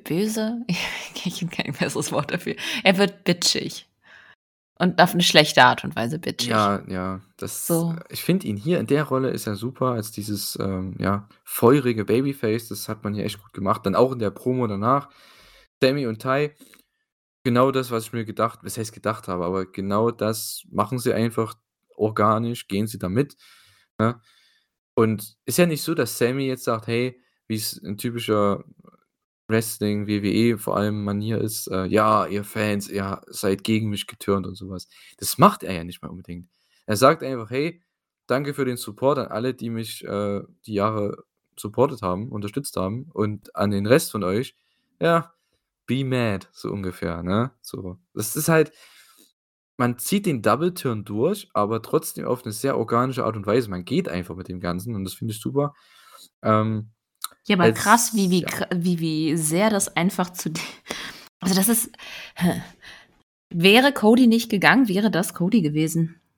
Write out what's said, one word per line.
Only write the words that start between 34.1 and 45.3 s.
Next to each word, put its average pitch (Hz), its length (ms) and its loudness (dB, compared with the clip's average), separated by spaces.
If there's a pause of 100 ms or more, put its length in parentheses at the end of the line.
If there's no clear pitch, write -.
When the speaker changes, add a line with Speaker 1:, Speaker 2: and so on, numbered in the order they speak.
Speaker 2:
und 92 100 -12
sowas. 95 320 -12 (280)
Das - 220 -6
macht 190 240 6
er 92 100 -6
ja 85 120 -6
nicht 87 180 -14
mal 78 60 -12
unbedingt. 87 420 -14 (340)
Er 104 120 0
sagt 135 260 6
einfach, 127 280 -8
„Hey, 151 320 -4 (440)
danke 143 260 -2
für 139 140 -2
den 123 100 -4
Support 131 420 0
an 113 100 -4
alle, 120 260 -4
die 117 160 -8
mich, 113 340 -8
äh, 101 380 -4 (240)
die 107 80 -8
Jahre 104 500 -2 (340)
supportet 120 440 0
haben, 95 260 -2
unterstützt 110 480 -8
haben 104 340 -4
und 104 460 -4
an 101 140 0
den 101 160 0
Rest 139 260 4
von 104 100 -4
euch, 98 320 -2 (460)
ja, 165 320 2 (540)